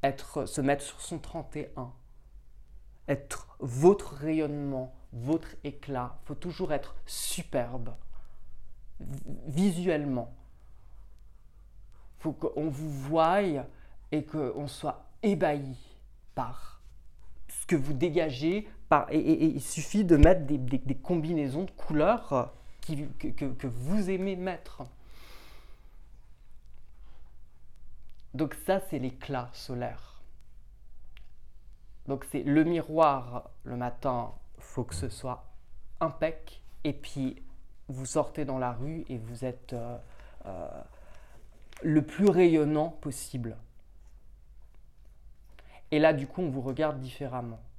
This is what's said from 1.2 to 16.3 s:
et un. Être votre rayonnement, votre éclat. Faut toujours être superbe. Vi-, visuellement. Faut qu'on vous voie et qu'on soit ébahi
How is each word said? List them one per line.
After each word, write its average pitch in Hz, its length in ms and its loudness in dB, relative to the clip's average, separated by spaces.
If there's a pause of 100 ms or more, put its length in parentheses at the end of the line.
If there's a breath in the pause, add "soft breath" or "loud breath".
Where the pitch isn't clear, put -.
et 151 220 -8
un. 127 140 -8 (1160)
Être - 520 -4
votre 147 560 6
rayonnement, 143 800 -2 (180)
votre 135 500 -2
éclat. 131 600 -4
Faut 151 100 -6
toujours 175 400 -2
être - 220 -2 (100)
superbe. 123 880 -2 (1040 soft breath)
Vi-, 135 220 -6 (240)
visuellement. 160 880 2 (1900 soft breath)
Faut 156 140 -2
qu'on - 340 -2
vous 151 220 -4
voie 160 520 4 (680 soft breath)
et 151 140 2
qu'on 147 420 -2
soit - 380 -4 (160)
ébahi 147 560 4 (560)